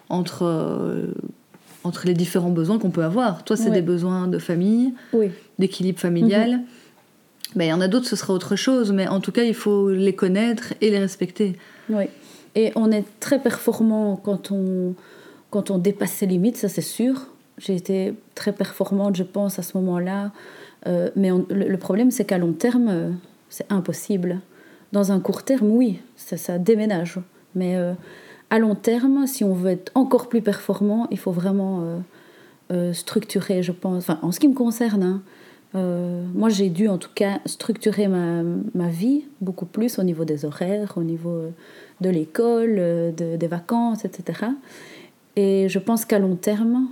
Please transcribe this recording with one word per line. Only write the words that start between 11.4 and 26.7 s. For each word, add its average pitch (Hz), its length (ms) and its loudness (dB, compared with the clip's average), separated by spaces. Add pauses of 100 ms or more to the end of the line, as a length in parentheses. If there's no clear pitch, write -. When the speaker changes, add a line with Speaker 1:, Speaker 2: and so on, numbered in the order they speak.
Speaker 2:
Oui. 208 140 0 (500)
Et 214 200 2
on 220 160 4
est 208 140 2 (160)
très - 180 2
performant 220 760 0
quand 196 360 -4
on, 185 420 -2 (560)
quand 202 200 -2
on 196 60 0
dépasse 190 360 0
ses - 140 -2
limites, 185 300 2
ça, 202 140 -2
c'est 175 100 -4
sûr. 254 460 -2 (320)
J'ai 190 180 -4
été 190 380 -2 (200)
très - 200 -4
performante, 196 600 0
je 185 60 0
pense, 196 360 -4
à 180 40 -4
ce - 140 -6
moment-là. 185 560 -2 (540)
Euh, 175 280 0
mais 190 160 2
on, 185 200 2
le, 196 180 0
le 190 80 0
problème, 202 340 2
c'est 214 140 0
qu'à 196 140 0
long 170 160 2
terme, 240 340 2
euh, 170 220 0 (400)
c'est - 200 -10
impossible. 185 680 -2 (520)
Dans 202 200 2
un 190 80 4
court - 220 -2
terme, 214 280 2
oui, 226 300 4 (160)
ça, - 200 -10
ça 175 220 -4
déménage. 190 600 2 (360)